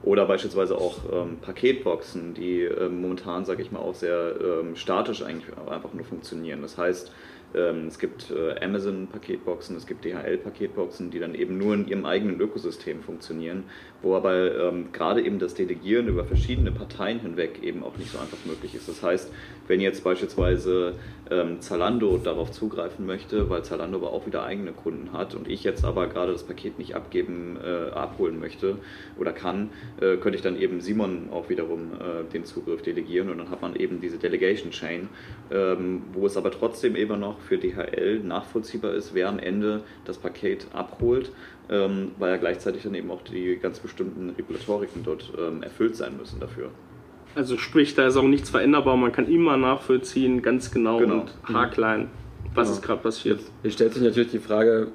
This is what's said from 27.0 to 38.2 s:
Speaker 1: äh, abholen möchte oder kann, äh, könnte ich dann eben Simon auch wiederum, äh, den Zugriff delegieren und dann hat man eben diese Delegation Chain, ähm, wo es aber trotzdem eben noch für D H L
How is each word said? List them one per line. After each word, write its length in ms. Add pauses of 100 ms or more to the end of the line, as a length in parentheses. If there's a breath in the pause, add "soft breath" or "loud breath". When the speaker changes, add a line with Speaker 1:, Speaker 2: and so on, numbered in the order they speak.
Speaker 1:
äh, 280
abholen 480
möchte 360 (420 loud breath)
oder 140
kann, 380 (320 loud breath)
äh, 160
könnte 180
ich 60
dann 180
eben 220
Simon 500
auch 180
wiederum, 440
äh, 380
den 120
Zugriff 380
delegieren 480
und 80
dann 120
hat 120
man 140
eben 260
diese 160
Delegation 540
Chain, 360 (420 loud breath)
ähm, 540 (100)
wo 120
es 120
aber 140
trotzdem 440
eben 240
noch 200
für 180
D 180
H 60
L 400